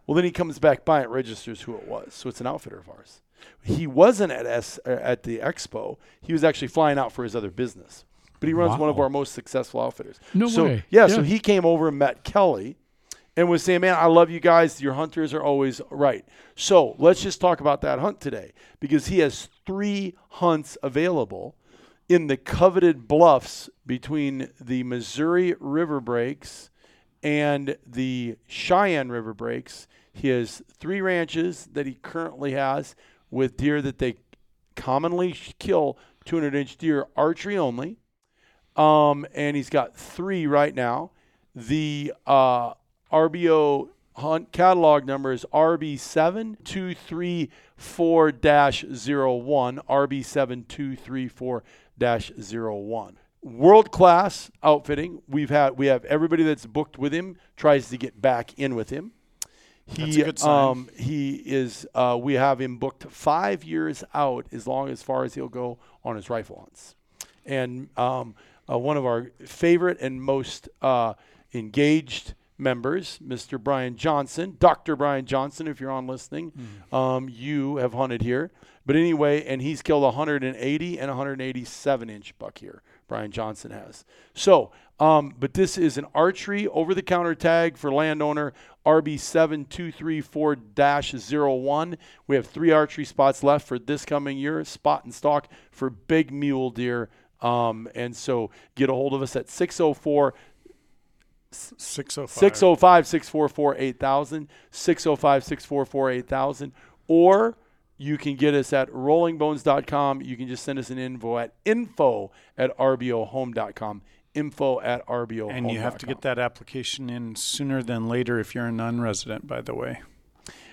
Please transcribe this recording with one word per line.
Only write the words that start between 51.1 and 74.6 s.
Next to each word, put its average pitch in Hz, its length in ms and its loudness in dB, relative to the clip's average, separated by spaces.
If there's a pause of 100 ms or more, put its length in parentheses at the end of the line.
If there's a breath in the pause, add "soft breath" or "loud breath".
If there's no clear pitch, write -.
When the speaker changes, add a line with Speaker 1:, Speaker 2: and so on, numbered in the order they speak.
Speaker 1:
four 123 340 -8 (340 soft breath)
dash 117 440 -2
zero 110 360 -8
one. 101 420 -10 (240)
World-class 180 1080 6 (120)
outfitting. 147 640 0
We've 139 220 -4
had, 139 280 2
we 139 80 0
have 131 180 2
everybody 160 380 2
that's 151 240 0
booked 143 320 -6
with 147 160 -4
him 180 220 -8 (200 soft breath)
tries 143 340 4
to 127 60 -10
get 120 240 -10
back 123 380 0
in 135 160 -4
with 110 160 -6
him. 165 220 -10 (720 soft breath)
He, - 180 -10
Speaker 3:
That's 156 120 -4
a 151 80 6
good 156 140 -6
sign. 147 320 4
Speaker 1:
um, 127 260 -6
he 139 380 -4
is, 131 600 -6
uh, 123 260 2
we 135 140 -2
have 131 260 2
him 127 180 -8
booked - 260 -8
five 170 600 -2
years 160 400 -6 (100)
out, 135 380 -2
as 120 140 -12
long 135 240 -6
as 123 120 -12
far 131 220 -4
as 123 100 -10
he'll 131 140 -10
go 123 300 -10 (260 soft breath)
on 117 120 -8
his 101 140 -16
rifle 113 300 -8
hunts. - 340 -20 (500 loud breath)
And, 131 440 -6 (100)
um, 123 360 -4 (360 soft breath)
uh, 127 80 -2
one 143 180 -2
of 135 100 -2
our 120 240 -4 (140)
favorite 170 560 0
and 131 220 -8
most, 135 460 -6 (140)
uh, 120 320 0 (380 soft breath)
engaged 135 840 -2 (220)
members, 135 640 -4
Mister 131 380 -12
Brian 127 380 -4
Johnson, 156 600 -4
Doctor 160 380 4